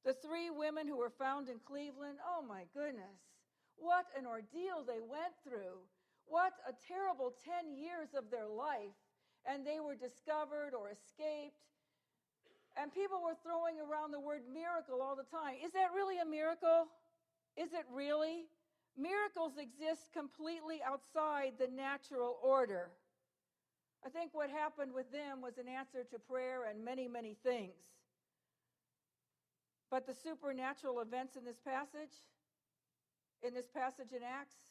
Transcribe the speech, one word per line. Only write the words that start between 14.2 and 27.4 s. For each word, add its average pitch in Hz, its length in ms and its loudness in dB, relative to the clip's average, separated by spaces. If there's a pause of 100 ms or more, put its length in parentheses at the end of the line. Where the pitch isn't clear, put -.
word 294 220 -2 (100)
miracle 320 480 -2
all 269 140 0
the 269 160 -8
time. 302 240 -2 (100)
Is 330 80 -4
that 370 220 6
really 381 240 2
a 339 80 2
miracle? 330 640 6 (680)
Is 311 160 -2
it 320 200 -2
really? 302 540 2 (520)
Miracles 349 580 2
exist 294 560 -2
completely 311 720 -4
outside 277 760 2
the 254 80 4
natural 262 720 0
order. 226 480 6 (1120)
I 269 40 -6
think 330 260 -4
what 294 160 2
happened 302 420 0
with 254 200 -4
them 285 280 -4
was 247 180 -6
an 247 100 -6
answer 262 420 -6
to 277 80 -8
prayer 254 500 -2
and 214 160 -4
many, 254 220 -2
many 233 380 -6